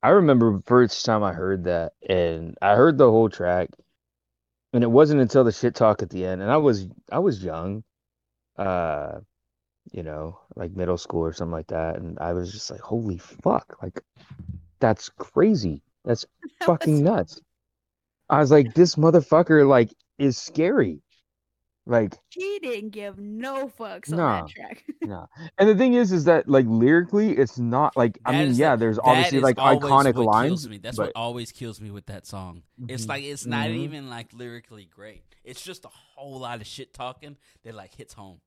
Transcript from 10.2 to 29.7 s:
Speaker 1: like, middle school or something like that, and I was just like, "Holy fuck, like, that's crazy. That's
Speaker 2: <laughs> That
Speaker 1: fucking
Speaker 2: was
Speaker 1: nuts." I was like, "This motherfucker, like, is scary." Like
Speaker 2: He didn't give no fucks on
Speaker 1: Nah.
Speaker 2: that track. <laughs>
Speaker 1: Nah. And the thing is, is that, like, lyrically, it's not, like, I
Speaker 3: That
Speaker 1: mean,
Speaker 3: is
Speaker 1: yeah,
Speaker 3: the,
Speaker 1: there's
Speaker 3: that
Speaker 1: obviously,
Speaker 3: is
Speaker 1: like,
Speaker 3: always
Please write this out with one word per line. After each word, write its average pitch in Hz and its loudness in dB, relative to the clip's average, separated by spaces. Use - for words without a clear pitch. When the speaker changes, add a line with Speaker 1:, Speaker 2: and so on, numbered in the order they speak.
Speaker 1:
like, 87 -12
middle 90 -4
school - -6
or 80 -4
something 85 -8
like 80 -10
that, 82 -6
and - -12
I 85 -4
was 87 -6
just - -14
like, - -16
"Holy 110 -6
fuck, - -4
like, - -14
that's 110 0
crazy. 113 -2
That's 117 -4
Speaker 2:
<laughs> - -18
That 339 -2
Speaker 1:
fucking 160 2
Speaker 2:
was 147 2
Speaker 1:
nuts." 175 -2
I 156 2
was 139 2
like, 139 6
"This 170 4
motherfucker, 160 6
like, 123 4
is 139 0
scary." 156 -2
Like 113 0
Speaker 2:
He 392 -8
didn't 220 -8
give 202 -14
no 247 -10
fucks 196 -14
on 165 -4
Speaker 1:
Nah. 113 0
Speaker 2:
that 78 -16
track. - -20
<laughs> - -12
Speaker 1:
Nah. 135 -12
And 196 4
the 220 4
thing 247 2
is, 233 2
is 165 0
that, 165 4
like, 135 4
lyrically, 170 2
it's 131 0
not, 123 -2
like, 120 0
I 127 -2
Speaker 3:
That 139 0
Speaker 1:
mean, 147 0
Speaker 3:
is 123 0
Speaker 1:
yeah, 143 2
Speaker 3:
the, 110 -4
Speaker 1:
there's 110 0
Speaker 3:
that - -6
Speaker 1:
obviously, 139 2
Speaker 3:
is 131 0
Speaker 1:
like, 127 4
Speaker 3:
always 135 2